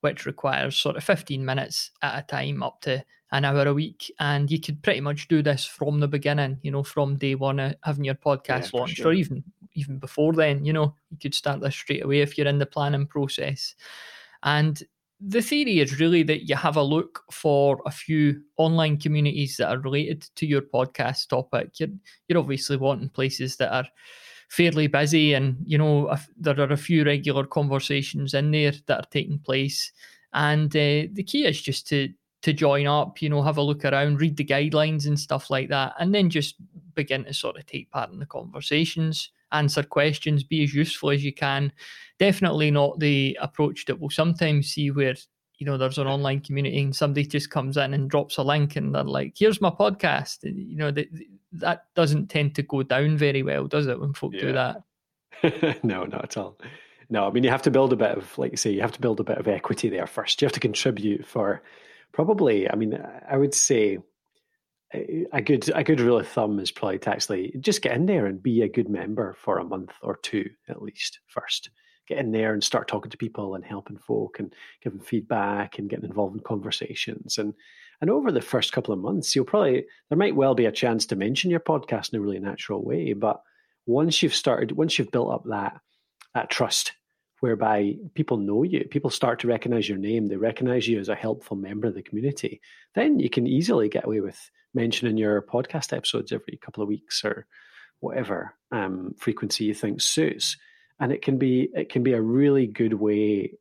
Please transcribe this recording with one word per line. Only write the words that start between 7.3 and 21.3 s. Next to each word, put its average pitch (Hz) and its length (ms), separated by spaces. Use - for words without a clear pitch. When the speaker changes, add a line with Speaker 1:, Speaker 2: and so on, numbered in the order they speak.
Speaker 1:
one 135 240
of 135 240
having 147 200
your 135 120
podcast 139 320
Speaker 2:
Yeah, 127 140
for 127 200
Speaker 1:
launched, 123 160
Speaker 2:
sure. - 100
Speaker 1:
or 160 60
even, 143 300
even 139 240
before 147 360
then, 147 300
you 151 100
know, 151 220
you 156 100
could 143 140
start 143 280
this 135 120
straight - 300
away 139 180
if 143 160
you're 147 100
in 143 120
the 139 80
planning 143 400
process. - 680
And 147 380
the 202 220
theory 240 380
is 135 200
really 165 240
that 151 240
you 143 80
have 151 220
a 147 60
look 151 480
for 143 540
a 151 60
few 147 520
online 160 420
communities 147 580
that 80 120
are 123 100
related 143 420
to - 100
your 143 160
podcast 127 680
topic. - 500